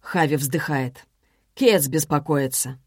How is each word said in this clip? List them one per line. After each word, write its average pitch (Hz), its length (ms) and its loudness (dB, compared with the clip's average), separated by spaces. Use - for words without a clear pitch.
Хави 156 360 0
вздыхает. 135 720 -4
"Кец 208 360 4
беспокоится". 143 1000 -2